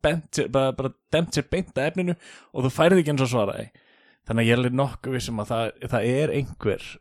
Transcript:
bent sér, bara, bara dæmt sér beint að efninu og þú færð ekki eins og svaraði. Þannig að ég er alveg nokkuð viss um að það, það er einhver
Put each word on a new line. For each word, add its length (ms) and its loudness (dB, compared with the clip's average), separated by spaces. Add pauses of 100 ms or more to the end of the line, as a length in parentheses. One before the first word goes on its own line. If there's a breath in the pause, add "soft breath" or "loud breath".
bent 280 0
sér, 200 -2
bara, 200 2
bara 220 -6 (140)
dæmt 260 0
sér 160 -2
beint 240 -4
að 160 -2
efninu 260 -2 (380 loud breath)
og 100 -2
þú 80 2
færð 300 6
ekki 100 -2
eins 100 0
og 120 0
svaraði. 320 -2 (640 soft breath)
Þannig 160 2
að 40 4
ég 60 6
er 60 4
alveg 180 0
nokkuð 360 -2
viss 160 -4
um 120 -4
að 80 -8
það, 220 -2 (160)
það 200 0
er 220 2
einhver 560 -2 (160)